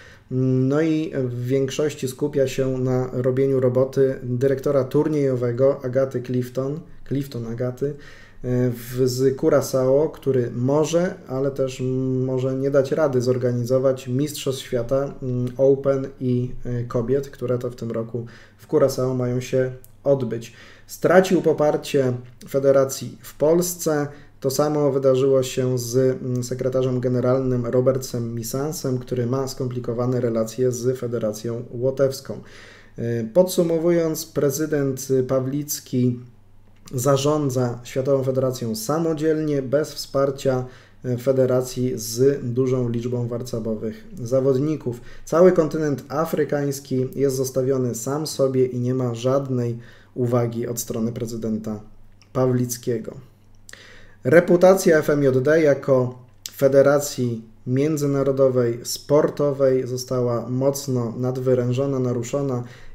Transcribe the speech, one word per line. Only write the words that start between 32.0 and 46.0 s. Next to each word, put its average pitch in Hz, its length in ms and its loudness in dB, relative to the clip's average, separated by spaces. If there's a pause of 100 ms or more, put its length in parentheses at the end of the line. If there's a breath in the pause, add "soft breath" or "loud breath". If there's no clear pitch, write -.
E, 117 260 -2
podsumowując, 170 1040 2
prezydent 143 840 0 (200)
Pawlicki 131 920 -2 (760)
zarządza 135 880 0
Światową 135 400 0
Federacją 127 520 -2
samodzielnie, 156 840 0
bez 139 320 -2
wsparcia, 135 720 -2 (400 loud breath)
e, 123 120 -2
federacji 127 800 0
z 120 440 2 (140)
dużą 127 360 2
liczbą 120 380 -2
warcabowych 113 800 -6 (160)
zawodników. 131 800 0 (240 loud breath)
Cały 180 260 6
kontynent 156 560 0